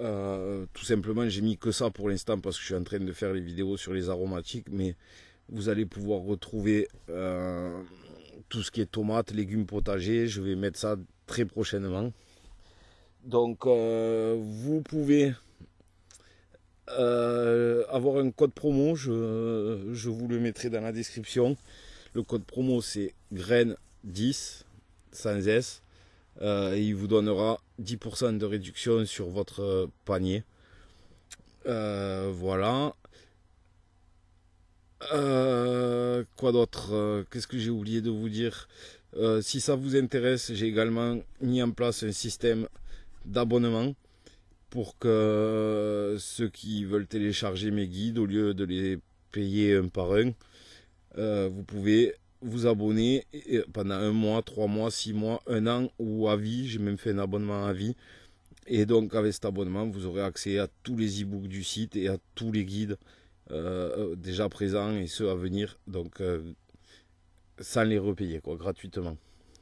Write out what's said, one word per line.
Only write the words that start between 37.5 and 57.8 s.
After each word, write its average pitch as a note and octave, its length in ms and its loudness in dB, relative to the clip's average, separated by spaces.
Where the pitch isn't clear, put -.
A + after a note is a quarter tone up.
j'ai A2+ 140 -2
oublié A2 300 -2
de A2+ 80 0
vous A2 200 -2
dire ? A2+ 400 -4
Euh, A2 260 4
si B2+ 180 -4
ça C#3 160 2
vous C3+ 220 0
intéresse, B2+ 560 2
j'ai G#2+ 140 0
également A2+ 520 2
mis B2+ 200 2
en A#2 100 2
place A#2+ 320 -2
un G#2+ 100 -2
système A2+ 540 0
d'abonnement A#2+ 680 2
pour - 280 -6
que, - 100 0
euh, G#2+ 1120 2
ceux G#2+ 320 -4
qui G#2 360 -4
veulent G2+ 220 0
télécharger G#2 640 -2
mes G#2 160 0
guides, A2 320 -2
au A2 60 4
lieu G2+ 280 2
de F#2+ 100 -2
les F#2 360 -2
payer G2+ 440 2
un F#2 120 4
par F2+ 260 -2
un, A#2 180 4
euh, G#2 340 0
vous F#2+ 120 -8
pouvez G#2 520 4
vous A#2 260 -2
abonner A2 640 2
et, D3 220 -4
et A2 60 4
pendant G2 220 -2
un G#2 160 0
mois, A2 320 2
trois G#2+ 240 -2
mois, A2 240 0
six A2 200 -6
mois, G#2+ 360 -2
un A2+ 200 2
an B2 220 0
ou A2 300 0
à G#2+ 80 4
vie. A#2 300 -2
J'ai A2 120 -4
même G2+ 180 0
fait A2+ 140 -2
un G2+ 80 0
abonnement G2+ 460 -2
à G2+ 80 0
vie. G#2 220 -2